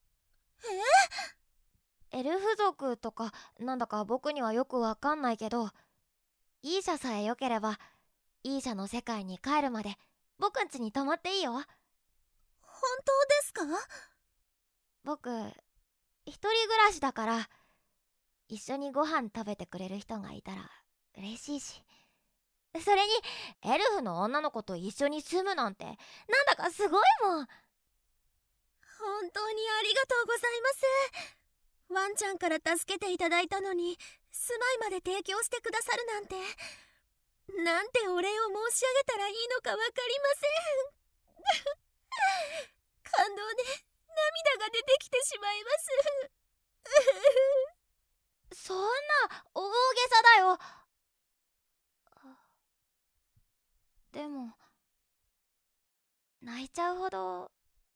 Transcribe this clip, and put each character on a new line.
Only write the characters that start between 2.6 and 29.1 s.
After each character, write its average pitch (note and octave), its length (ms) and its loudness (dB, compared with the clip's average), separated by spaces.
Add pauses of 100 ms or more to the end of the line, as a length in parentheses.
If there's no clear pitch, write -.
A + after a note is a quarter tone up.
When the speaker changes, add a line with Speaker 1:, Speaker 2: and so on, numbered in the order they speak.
Speaker 2:
と A3+ 140 -8
か、 A3+ 220 -8 (260)
な B3+ 160 -4
ん - 20 -4
だ A#3+ 80 -2
か G#3+ 200 -4
僕 B3+ 280 -2
に D4 80 -6
は A3 120 0
よ B3 120 2
く B3+ 140 -4
わ A3 160 0
か D4 180 0
ん D#4 80 -4
な B3 120 2
い G#3+ 40 -6
け A3 120 -6
ど、 A#3 200 -2 (960)
イ F4 160 -2
ー - 20 -2
シ - 100 -4
ャ D#4 60 -2
さ B3 200 -4
え G#3 60 -2
良 A3+ 120 -2
け C4+ 140 -2
れ A3+ 100 0
ば、 G#3+ 180 -2 (680)
イ C4+ 160 -4
ー - 20 -4
シ B3 100 -4
ャ - 20 -4
の G3 140 -6
世 A#3+ 160 -6
界 G#3+ 220 -6
に F#3 120 -10
帰 D4 260 0
る C#4 60 0
ま A3 140 -6
で、 G3+ 120 -10 (440)
僕 G4+ 240 0
ん F4 60 -4
家 C4+ 100 -10
に A3 120 -4
泊 C#4 140 0
ま D4+ 100 0
っ E4+ 60 -2
て F#4 160 -4
い F#4+ 40 0
い - 20 0
よ。 B3+ 80 -2
Speaker 1:
本 B3 100 -4
当 - 20 -6
で - 40 -20 (1800)
す - 100 -2
か？ G#4 80 -4 (1400)
Speaker 2:
僕、 C#4+ 260 -8 (960)
一 D4 80 -14
人 - 80 -20
暮 A4 360 2
ら G#4+ 160 8
し D#4+ 60 -10
だ C4+ 140 -2
か A3 140 -6
ら、 A3+ 220 -2 (960)
一 G#3+ 140 -12
緒 C4+ 160 -8
に C#4 140 -6
ご C#4+ 160 0
飯 C#4 280 -2
食 A3 80 -6
べ G#3 120 -6
て F3 100 -12
く F3+ 140 -12
れ F#3 100 -8
る F#3+ 80 -8
人 G#3+ 220 -10
が G3 120 -12
い - 120 -16
た G3 100 -12
ら G3 160 -14 (480)
嬉 G3+ 180 -12
し C#4+ 200 -8
い C#4 40 -4
し。 - 240 -14 (960)
そ G4+ 140 2
れ G4 140 4
に、 - 20 0 (540)
エ A3+ 120 2
ル F#4 100 2
フ G4+ 180 2
の F3 180 -4
女 B3 180 0
の D4+ 120 -2
子 A3 100 -8
と F#3+ 140 -8
一 F3+ 160 -8
緒 C#4 160 0
に D4 160 -4
住 F4+ 180 -2
む F#4+ 140 -2
な B3 120 -2
ん G3 60 -6
て、 - 120 -14
な - 60 -10
ん - 40 -14 (500)
だ C#5 100 6
か - 140 -2
す G4 180 0
ご E4+ 120 4
い - 20 8 (220)
も F4 180 2
ん。 A#3+ 60 -8 (1500)
Speaker 1:
本 G4+ 340 -6